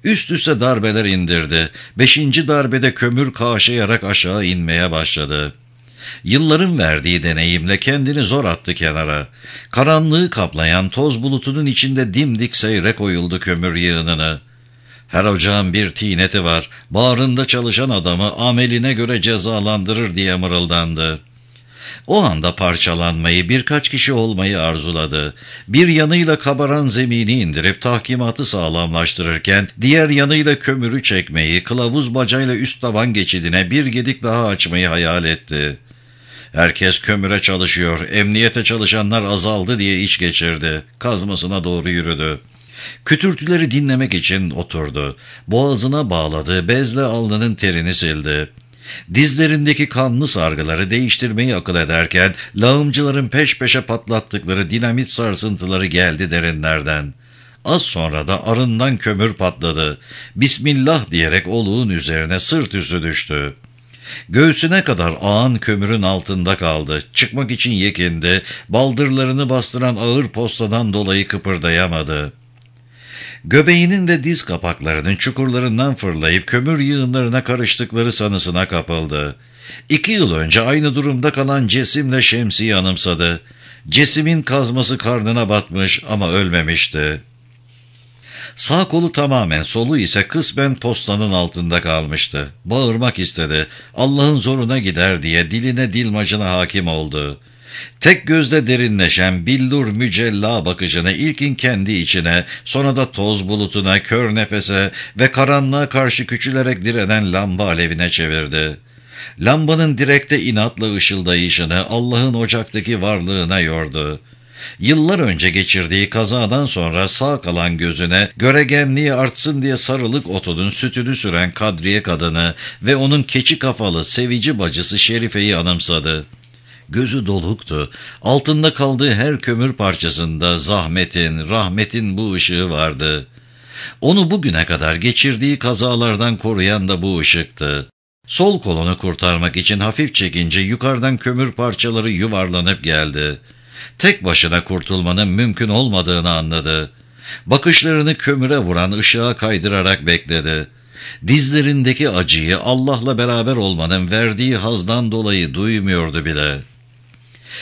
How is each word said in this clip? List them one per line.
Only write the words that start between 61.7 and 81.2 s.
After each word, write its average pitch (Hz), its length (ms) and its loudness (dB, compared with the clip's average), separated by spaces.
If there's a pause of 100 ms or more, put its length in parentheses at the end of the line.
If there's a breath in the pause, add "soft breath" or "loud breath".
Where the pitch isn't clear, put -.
üzerine 80 520 -2
sırt 143 340 -2
üstü 82 280 -4
düştü. 73 520 -4 (760 loud breath)
Göğsüne 165 560 4
kadar 85 360 0
ağın 110 380 2
kömürün 104 440 -2
altında 95 540 0
kaldı. 78 480 -2 (100)
Çıkmak 123 360 -2
için 123 200 -2
yekindi. 90 720 0 (260 loud breath)
Baldırlarını 131 800 0
bastıran 123 480 -2
ağır 120 320 0
postadan 113 640 -2
dolayı 98 360 0
kıpırdayamadı. 82 1040 -2 (1120 loud breath)
Göbeğinin 175 640 4
ve 160 160 2
diz 165 180 0
kapaklarının 82 720 -2
çukurlarından 127 800 0
fırlayıp 85 520 0
kömür 139 320 0
yığınlarına 131 640 0
karıştıkları 117 680 -2
sanısına 92 560 0
kapıldı. 78 680 -4 (520 loud breath)
İki 156 240 0
yıl 147 220 2
önce 80 260 2
aynı 143 340 0
durumda 143 380 0